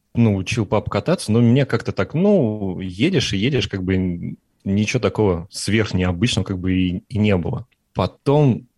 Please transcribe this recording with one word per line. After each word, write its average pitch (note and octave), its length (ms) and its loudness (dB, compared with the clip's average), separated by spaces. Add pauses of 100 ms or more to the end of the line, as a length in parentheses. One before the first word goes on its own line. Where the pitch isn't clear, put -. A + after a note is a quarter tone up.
(140)
ну, A2+ 220 4
учил F#2+ 300 -2
папу G#2 240 0
кататься, - 420 -2
но A2+ 100 4
меня B2 240 4
как-то - 260 -2
так, - 220 -4
ну, A2 680 0
едешь G#2 540 -2
и G2+ 40 -2
едешь, A2 300 0
как F#2+ 160 -6
бы F#2+ 120 0
н-, F2 400 -4 (280)
ничего G#2 360 0
такого G#2+ 520 0
сверхнеобычного F#2 920 -2
как F#2+ 140 -6
бы F#2 140 -2
и, F2+ 360 0
и - 80 -6
не G#2 200 2
было. - 300 -6 (280)
Потом C#3 720 2 (100)